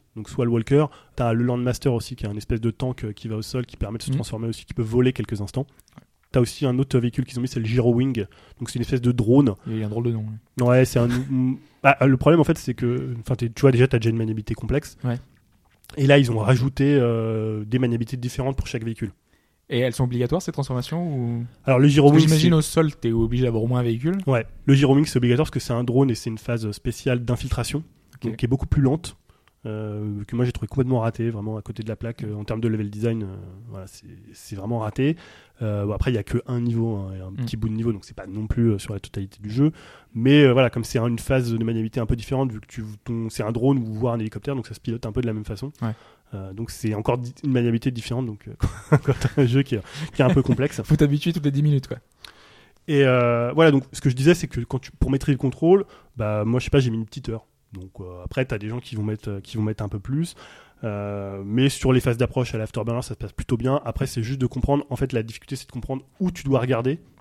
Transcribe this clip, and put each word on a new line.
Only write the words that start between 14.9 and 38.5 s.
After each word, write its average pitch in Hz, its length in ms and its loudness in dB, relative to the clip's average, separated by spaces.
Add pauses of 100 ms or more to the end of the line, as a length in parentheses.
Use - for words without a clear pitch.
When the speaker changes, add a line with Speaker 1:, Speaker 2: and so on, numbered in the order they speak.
Speaker 2:
Ouais. 123 140 -4 (800)
Speaker 1:
Et 139 80 2
là, 143 120 8
ils 120 140 4
ont 110 60 0
rajouté, 131 600 4
euh, 110 680 0
des 120 120 0
maniabilités 120 380 0
différentes 127 400 -4
pour - 100 -4
chaque 113 180 -6
véhicule. 113 280 -6 (580)
Speaker 2:
Et 120 80 -2
elles 123 160 0
sont 135 100 0
obligatoires, 123 380 0
ces 160 100 -6
transformations, 139 540 -4 (100)
ou 117 280 -4 (200)
Speaker 1:
Alors, 131 140 4
le 135 80 8
Speaker 2:
Parce 147 60 8
que - 20 2
Speaker 1:
Gyrowing, 147 240 8
Speaker 2:
j'imagine 160 320 6
Speaker 1:
c'est 160 60 6
Speaker 2:
au 156 40 6
sol, 151 360 2
t'es 117 160 -2
obligé 113 320 2
d'avoir 113 180 0
au 113 40 0
moins 123 140 0
un 123 40 0
véhicule. 123 420 -2
Speaker 1:
Ouais, 123 180 2 (220)
le 135 80 8
Gyrowing, 139 320 6
c'est - 100 -2
obligatoire 123 300 4
parce - 60 -8
que - 80 -4
c'est - 120 -6
un 120 120 -2
drone 127 260 4
et 113 40 0
c'est - 160 -6
une 113 60 -4
phase 110 360 -4
spéciale 123 520 -4
d'infiltration, 127 580 -4 (340)
Speaker 2:
Ok. - 80 -16
Speaker 1:
donc 117 120 -4
qui - 80 -2
est 117 40 0
beaucoup 131 180 -2
plus - 160 2
lente, 139 340 0 (500)
euh, 107 600 -6
que 120 100 -6
moi 120 80 2
j'ai 123 80 0
trouvé - 160 -8
complètement 127 320 0
raté, 113 300 -2
vraiment 110 260 -6
à 104 60 -10
côté 110 200 -10
de 107 60 -10
la 110 80 -8
plaque, 117 280 -10
euh, 107 100 -6
en 104 100 -8
termes 110 160 -6
de 117 80 0
level 107 220 -2
design, 110 320 -2
euh, 101 40 -6 (440)
voilà, 95 160 -14
c'est, - 180 -20 (300)
c'est - 220 -14
vraiment 110 240 -4
raté. 131 360 -2 (460)
Euh, 104 240 -2
bon, 104 60 -2
après, 101 180 -2
il 123 40 0
y 110 40 -2
a 101 40 -4
que - 240 -4
un 123 140 -4
niveau, 113 360 0
hein, 95 200 -8
et 92 60 -12
un 92 80 -12
Speaker 2:
Mm. 98 60 -12
Speaker 1:
petit 117 200 -6
bout 110 140 -4
de 107 40 -4
niveau, 113 180 -2
donc 98 120 -10
c'est - 120 -20
pas 95 100 -14
non 104 200 -8
plus, 117 260 2